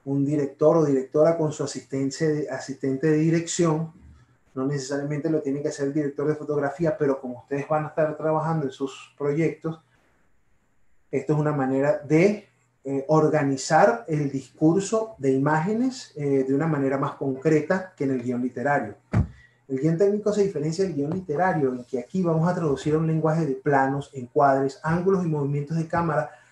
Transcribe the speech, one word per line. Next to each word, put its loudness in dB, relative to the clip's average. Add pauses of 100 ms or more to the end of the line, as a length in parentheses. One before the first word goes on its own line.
un 0
director 2
o 4
directora 2
con 0
su -6
asistente, -4
asistente -4
de 4
dirección. 0 (640)
No -2
necesariamente -4
lo 0
tiene -4
que -2
hacer -4
el -4
director -2
de 0
fotografía, -2
pero 0
como -12
ustedes -6
van 0
a -8
estar -2
trabajando -2
en -4
sus -10
proyectos, -2 (1300)
esto -2
es 0
una 0
manera 0
de, 2 (340)
eh, -4
organizar 2
el -2
discurso 0
de 0
imágenes, 0
eh, 0
de 2
una 2
manera 0
más -2
concreta 0
que -4
en 0
el -2
guión -2
literario. -2 (720)
El -4
guión 2
técnico 2
se 4
diferencia -2
del -4
guión -2
literario 0
en -8
que -6
aquí -2
vamos 2
a 0
traducir 0
a 4
un 0
lenguaje 0
de -2
planos, 0
encuadres, 2
ángulos 0
y -2
movimientos -2
de -2
cámara -2 (200)